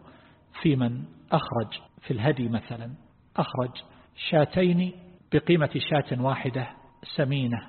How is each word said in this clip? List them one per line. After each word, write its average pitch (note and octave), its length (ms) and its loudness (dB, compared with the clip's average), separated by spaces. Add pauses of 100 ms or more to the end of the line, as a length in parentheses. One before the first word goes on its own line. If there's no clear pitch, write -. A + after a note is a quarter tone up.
(600)
في D3+ 140 4
من B2 280 -2 (280)
أخرج A#2 500 -2 (200)
في - 100 -10
الهدي B2+ 380 0
مثلا، A#2 440 -6 (440)
أخرج B2+ 340 -2 (580)
شاتين F3+ 640 4 (400)
بقيمة D3+ 440 4
شاة C3+ 440 0
واحدة B2+ 460 -2 (480)
سمينة C3 420 0 (120)